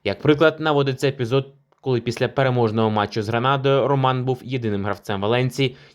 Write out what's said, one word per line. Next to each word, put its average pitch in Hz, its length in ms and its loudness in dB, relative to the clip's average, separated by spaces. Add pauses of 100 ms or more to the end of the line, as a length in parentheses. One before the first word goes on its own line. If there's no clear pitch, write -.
Як 98 180 -4
приклад, 151 380 4
наводиться 143 480 0
епізод, 131 460 -2 (280)
коли 123 200 -2
після 120 260 -2
переможного 117 600 2
матчу 107 320 0
з 101 80 -4
Гранадою 131 580 2
Роман 131 380 0
був 127 180 -4
єдиним 113 420 -4
гравцем 101 360 -6
Валенції, 127 540 0 (200)